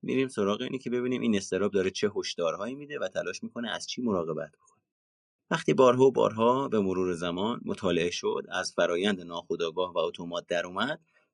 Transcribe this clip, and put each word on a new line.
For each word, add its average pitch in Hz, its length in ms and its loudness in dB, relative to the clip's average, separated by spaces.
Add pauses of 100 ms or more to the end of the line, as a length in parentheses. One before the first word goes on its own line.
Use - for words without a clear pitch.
می‌ریم 127 260 0
سراغ 104 320 0
اینی 127 180 -4
که 120 120 -6
ببینیم 123 300 -2
این 113 160 2
اضطراب 98 360 0
داره 95 180 2
چه 101 260 0
هشدارهایی 90 580 -4
می‌ده 143 240 -10
و 95 100 -2
تلاش 85 340 -6
می‌کنه 117 280 -8
از 85 160 -6
چی - 160 -8
مراقبت 82 540 -2
بکنه. - 260 -20 (680)
وقتی 160 240 2
بارها 127 300 8
و 135 80 8
بارها 117 560 2
به 110 120 2
مرور 92 340 2
زمان 87 500 -2
مطالعه 87 460 0
شد، - 380 -4
از 92 240 -4
فرایند 90 480 2
ناخودآگاه 85 720 -4
و 87 60 -2
اتومات 85 480 -4
در 87 200 -2
اومد، 113 340 -4 (340)